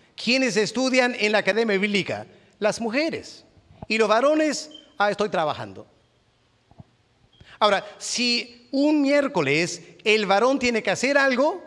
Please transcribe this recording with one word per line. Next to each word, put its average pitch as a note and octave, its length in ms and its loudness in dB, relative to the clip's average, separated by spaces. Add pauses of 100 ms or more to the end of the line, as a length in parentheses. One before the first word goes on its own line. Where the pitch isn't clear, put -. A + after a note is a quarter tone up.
(160)
¿Quiénes A#3+ 400 0
estudian B3 640 0
en G#3 140 0
la G#3 60 4
academia G3+ 380 0
bíblica? F#3 500 -2 (320)
Las G3+ 200 0
mujeres. A#3 640 -6 (440)
¿Y A3 100 -2
los A3 100 4
varones? C#4+ 640 2 (280)
Ah, G#3 140 2
estoy G#3 180 -2
trabajando. A#2+ 580 -4 (1700)
Ahora, G3 260 2 (120)
si - 720 -4
un D4 300 2
miércoles F#3 800 0 (220)
el G#3+ 240 2
varón A3 320 2
tiene A#3+ 240 0
que G3+ 80 0
hacer C4 260 0
algo, C#4 500 0